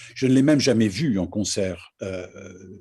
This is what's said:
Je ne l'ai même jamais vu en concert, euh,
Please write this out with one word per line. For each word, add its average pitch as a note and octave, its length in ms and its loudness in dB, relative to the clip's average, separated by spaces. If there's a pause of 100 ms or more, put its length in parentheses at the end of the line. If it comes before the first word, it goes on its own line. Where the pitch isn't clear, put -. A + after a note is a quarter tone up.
(140)
Je C3+ 120 -2
ne B2+ 60 4
l'ai C3 80 6
même C#3+ 200 4
jamais A2+ 280 4
vu G#2 300 0
en F2 80 -2
concert, F#2 720 -4
euh, F#2 260 -8 (540)